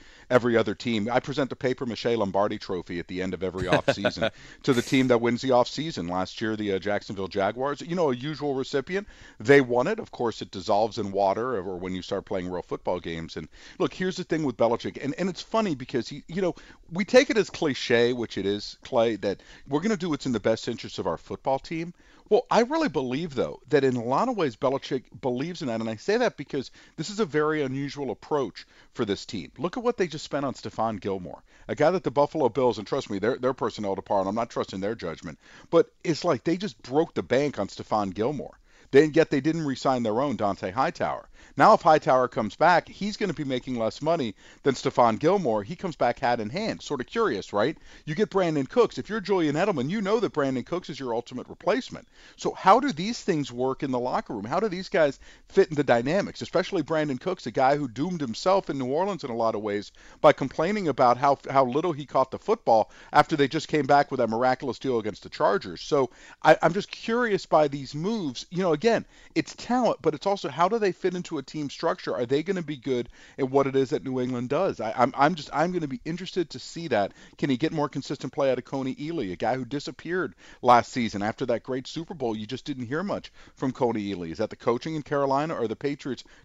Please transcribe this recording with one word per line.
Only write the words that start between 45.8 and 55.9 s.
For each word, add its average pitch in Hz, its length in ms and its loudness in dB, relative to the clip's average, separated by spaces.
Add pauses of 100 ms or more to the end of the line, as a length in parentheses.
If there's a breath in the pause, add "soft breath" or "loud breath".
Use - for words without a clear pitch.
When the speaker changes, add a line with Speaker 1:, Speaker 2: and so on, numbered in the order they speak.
Speaker 1:
back 123 240 0
hat 120 200 0
in 107 100 -4
hand. 196 320 -6
Sort 139 180 -6
of 123 60 -6
curious, 165 480 -2
right? 113 240 2 (280 loud breath)
You 151 100 -6
get 196 160 0
Brandon 160 340 2
Cooks. 226 320 2
If 190 100 -8
you're 214 140 -4
Julian 170 340 0
Edelman, 156 340 0
you 214 120 -2
know 202 180 2
that 202 140 -2
Brandon 135 300 0
Cooks - 260 -8
is 147 100 -10
your 127 140 -4
ultimate 120 340 -6
replacement. 180 600 -4 (280 loud breath)
So - 180 -4
how 202 260 6
do 285 120 -2
these 185 300 -4
things 151 300 0
work 127 320 -2
in 139 80 -2
the 127 80 0
locker 147 340 -4
room? 101 120 -6
How 139 140 -2
do 214 100 -2
these 180 200 -8
guys 156 300 2 (300 loud breath)
fit 190 200 4
in 156 60 -4
the 143 80 2
dynamics, 131 580 2